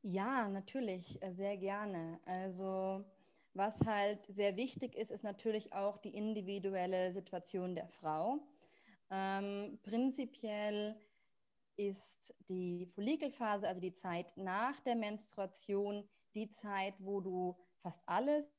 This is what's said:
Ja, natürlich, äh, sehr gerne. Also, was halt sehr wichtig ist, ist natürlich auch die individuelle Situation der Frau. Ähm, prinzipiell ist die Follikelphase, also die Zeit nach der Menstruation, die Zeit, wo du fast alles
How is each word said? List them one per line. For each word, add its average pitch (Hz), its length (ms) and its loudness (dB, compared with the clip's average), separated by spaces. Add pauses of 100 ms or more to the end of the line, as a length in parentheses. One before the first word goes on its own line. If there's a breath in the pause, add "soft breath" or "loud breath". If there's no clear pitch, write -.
Ja, 214 480 2
natürlich, 196 720 -4
äh, 190 80 -4
sehr 196 240 -2
gerne. 190 680 -4
Also, 190 800 -2 (480 soft breath)
was 208 320 2
halt 208 420 2
sehr 202 300 2
wichtig 254 380 -2
ist, 220 160 -4
ist - 120 -8
natürlich 214 480 -2
auch 202 260 0
die - 160 -10
individuelle 190 1000 0
Situation 185 600 -2
der 170 140 -4
Frau. 170 580 0 (680 loud breath)
Ähm, 196 720 0
prinzipiell 214 1120 0 (760 loud breath)
ist - 580 -4 (140)
die 180 380 0
Follikelphase, 214 840 2
also 185 140 0
die 180 120 -2
Zeit 175 440 -2
nach 202 420 0
der 240 160 2
Menstruation, 208 1120 -2 (260 soft breath)
die 214 160 -2
Zeit, 196 500 -2
wo 196 200 0
du 180 380 0 (240 loud breath)
fast - 240 -8
alles 285 540 4